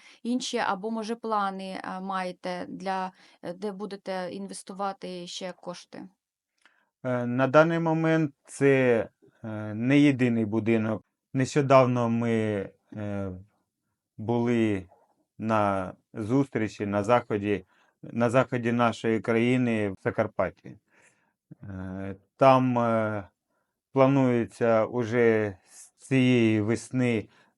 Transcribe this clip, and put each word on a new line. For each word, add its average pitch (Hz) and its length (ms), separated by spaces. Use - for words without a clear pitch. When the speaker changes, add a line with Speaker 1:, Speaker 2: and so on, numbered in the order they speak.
Speaker 1:
інші, 247 360
або, 185 320
може, 226 260
плани, 196 680
е, 185 160
маєте 185 680
для, 185 440
е, 175 100
де 196 200
будете 190 600
інвестувати 190 920
ще 180 260
кошти? - 560
Speaker 2:
Е, 123 220
на 127 200
даний 160 320
момент 160 560
це, 131 640
е, 107 300
не 123 240
єдиний 123 460
будинок. 110 580
Нещодавно 131 720
ми, 110 640
е, 101 360
були 113 680
на 101 560
зустрічі, 113 720
на 101 180
заході, 104 640
на 117 280
заході 120 420
нашої 113 480
країни 117 720
в 95 40
Закарпатті. 101 720
Е, 95 540
там, 131 420
е, 110 500
планується 123 920
уже 113 720
з - 200
цієї 123 540
весни, 117 680